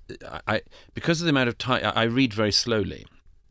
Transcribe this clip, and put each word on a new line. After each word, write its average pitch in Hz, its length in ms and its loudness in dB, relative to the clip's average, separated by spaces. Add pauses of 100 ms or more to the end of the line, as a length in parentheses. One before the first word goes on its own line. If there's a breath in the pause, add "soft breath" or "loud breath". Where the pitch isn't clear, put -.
(300)
I, - 180 -12
I, 107 140 0 (320 loud breath)
because 160 280 0
of 175 40 -4
the 160 60 4
amount 131 180 4
of 113 80 -4
time, 127 260 0
I, 107 180 0
I - 20 4
read 117 320 2
very 107 160 2
slowly, 98 540 -2 (460)